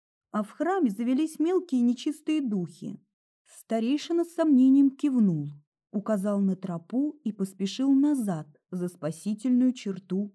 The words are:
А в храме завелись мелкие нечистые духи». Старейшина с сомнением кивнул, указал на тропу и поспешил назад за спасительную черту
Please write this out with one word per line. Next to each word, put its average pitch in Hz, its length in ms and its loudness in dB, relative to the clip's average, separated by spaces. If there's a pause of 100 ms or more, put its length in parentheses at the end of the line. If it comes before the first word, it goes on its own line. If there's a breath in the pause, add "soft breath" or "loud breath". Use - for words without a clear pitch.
(320)
А 214 120 -2
в 208 80 -12
храме 339 380 0
завелись 254 500 -2
мелкие 349 400 0
нечистые 294 640 -2
духи». 202 580 -6 (460)
Старейшина 285 800 -2
с 339 80 -12
сомнением 277 560 6
кивнул, 214 580 0 (460)
указал 202 480 -2
на 190 160 0
тропу 190 680 -6
и 214 80 -4
поспешил 196 640 -2
назад 254 540 0 (220)
за 180 200 -6
спасительную 214 840 0
черту 196 640 -6